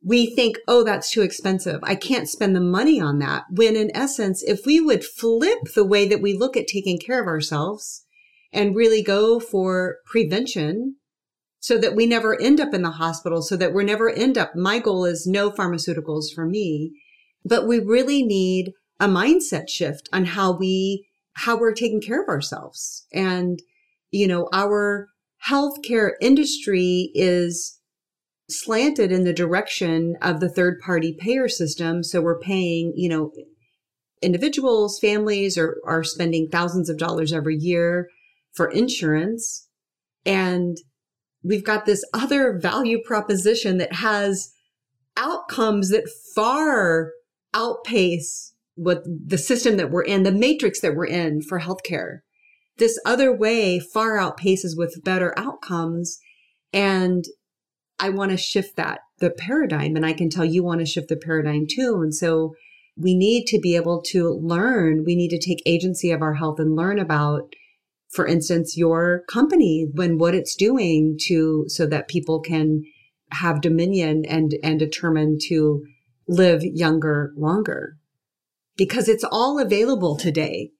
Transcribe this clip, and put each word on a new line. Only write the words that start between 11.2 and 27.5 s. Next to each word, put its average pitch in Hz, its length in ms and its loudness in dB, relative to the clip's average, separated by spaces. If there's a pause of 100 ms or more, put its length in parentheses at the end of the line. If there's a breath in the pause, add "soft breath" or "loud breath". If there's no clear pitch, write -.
so - 160 2
that 214 180 2
we 226 120 4
never 226 340 2
end 285 200 6
up 285 120 -2
in 190 80 0
the 165 120 -2
hospital, 165 500 -4
so 185 160 -4
that 175 160 0
we're 202 80 2
never 214 260 2
end 247 300 2
up, - 180 -2
my 190 220 0
goal 196 260 0
is 170 220 -2
no 202 240 2
pharmaceuticals 160 840 -4
for 165 120 -4
me, 165 460 -2 (520 loud breath)
but 214 220 0
we 233 120 2
really 254 460 2
need 185 480 0 (260)
a 202 80 2
mindset 202 640 2
shift 151 440 -6
on 185 120 2
how 185 260 0
we, 190 560 -2 (280)
how 233 220 -2
we're 226 180 2
taking 220 260 -2
care 254 220 -4
of - 60 -6
ourselves. - 840 -8
And, 180 500 -2 (480)
you 196 160 2
know, 175 260 0
our 202 560 0 (400)
healthcare 269 720 0
industry 190 960 2
is 175 640 0 (680)